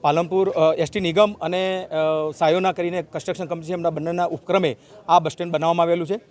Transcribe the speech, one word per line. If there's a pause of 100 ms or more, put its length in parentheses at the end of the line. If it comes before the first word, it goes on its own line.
પાલનપુર,
અ,
એસ
ટી
નિગમ
અને,
અ,
સાયોના
કરીને
કન્સ્ટ્રક્શન
કંપની
છે,
એમના
બંનેના
ઉપક્રમે (300)
આ
બસ
સ્ટેન્ડ
બનાવવામાં
આવેલું
છે. (120)